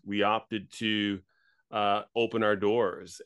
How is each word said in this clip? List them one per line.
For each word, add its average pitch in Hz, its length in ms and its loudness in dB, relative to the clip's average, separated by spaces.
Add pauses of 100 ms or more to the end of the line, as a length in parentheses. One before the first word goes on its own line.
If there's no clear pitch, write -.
we 101 200 0
opted 107 480 -2
to, 104 480 -2 (500)
uh, 104 320 0 (140)
open 113 260 0
our 104 140 4
doors 98 680 0